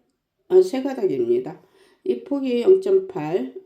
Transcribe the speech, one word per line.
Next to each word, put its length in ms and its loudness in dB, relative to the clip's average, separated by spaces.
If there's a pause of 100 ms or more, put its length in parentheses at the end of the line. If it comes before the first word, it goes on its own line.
(480)
아, 140 6
세 220 -2
가닥입니다. 760 -2 (420)
이 200 -4
폭이 380 -2
영점팔, 960 0 (100)